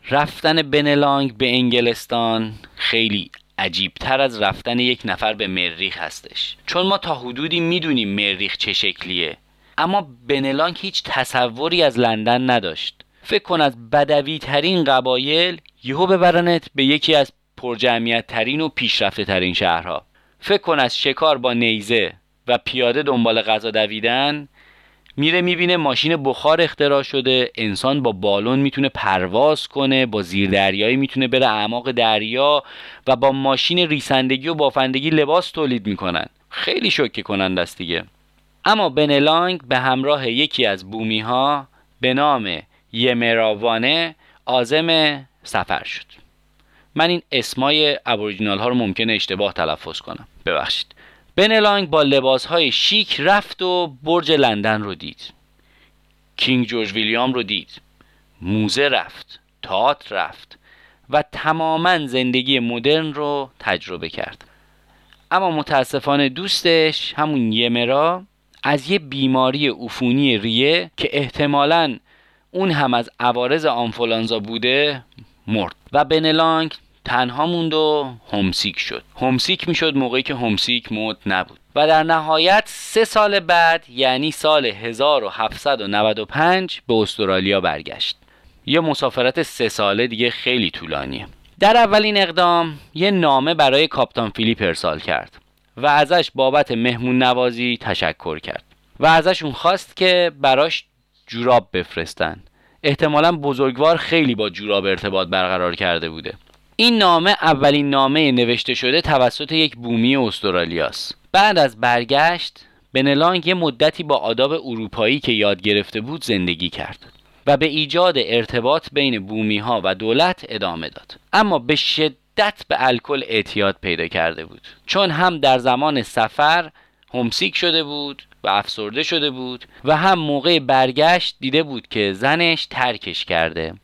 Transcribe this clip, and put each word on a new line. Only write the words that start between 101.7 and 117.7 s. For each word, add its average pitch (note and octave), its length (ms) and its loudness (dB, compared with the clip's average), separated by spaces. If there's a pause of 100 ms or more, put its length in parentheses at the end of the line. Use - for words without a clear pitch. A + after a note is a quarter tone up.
بفرستن. E2+ 720 -4 (400)
احتمالاً D3+ 480 2
بزرگوار C#3+ 680 2
خیلی D3+ 380 2
با G#2 140 -2
جوراب G2+ 360 -2
ارتباط F#2+ 420 0
برقرار F2+ 480 0
کرده E2+ 340 -2
بوده. D#2+ 240 -10 (420)
این A#3 220 4
نامه F3+ 320 4 (120)
اولین C#3+ 480 4
نامهٔ C#3 420 2
نوشته A#2+ 420 0
شده C3 280 0
توسط C#3 500 0
یک D#3+ 240 0
بومی A#2+ 400 2
استرالیاست. F2 1040 -2 (140)
بعد G3 260 4
از A#2+ 240 2
برگشت، C3 800 0 (340)
بنلانگ D3 540 2
یه F3+ 60 2
مدتی D#3 500 0
با C#3+ 140 2
آداب A#2 340 0
اروپایی A#2 680 -2
که B2+ 120 -2
یاد G2+ 300 2
گرفته G#2 400 0
بود C#3+ 220 -8
زندگی F2 460 -2
کرد - 300 -10 (480)
و C#3+ 100 4
به C#3+ 80 2
ایجاد D#3 520 0